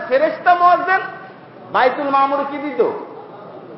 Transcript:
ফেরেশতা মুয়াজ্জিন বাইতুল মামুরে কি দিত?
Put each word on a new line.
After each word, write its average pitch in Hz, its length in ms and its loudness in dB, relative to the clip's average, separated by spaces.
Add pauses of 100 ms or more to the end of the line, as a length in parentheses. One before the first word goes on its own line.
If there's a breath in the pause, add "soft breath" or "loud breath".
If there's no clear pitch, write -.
ফেরেশতা 320 460 4
মুয়াজ্জিন 359 460 4 (720)
বাইতুল 254 380 2
মামুরে 277 400 2
কি 294 80 -6
দিত? 269 220 -4 (960)